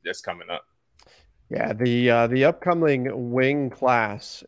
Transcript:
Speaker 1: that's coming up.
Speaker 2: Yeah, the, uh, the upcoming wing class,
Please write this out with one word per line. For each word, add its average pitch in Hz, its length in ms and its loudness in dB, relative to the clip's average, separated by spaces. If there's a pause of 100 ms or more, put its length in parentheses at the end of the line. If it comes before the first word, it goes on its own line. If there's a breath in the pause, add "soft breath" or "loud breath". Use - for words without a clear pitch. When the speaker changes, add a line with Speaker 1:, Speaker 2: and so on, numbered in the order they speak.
Speaker 1:
that's 90 160 -8
coming 87 300 -12
up. - 180 -10 (800 soft breath)
Speaker 2:
Yeah, - 220 -4
the, 120 380 2
uh, 117 180 4
the 131 160 2
upcoming 139 880 0
wing 131 380 0
class, 120 800 -2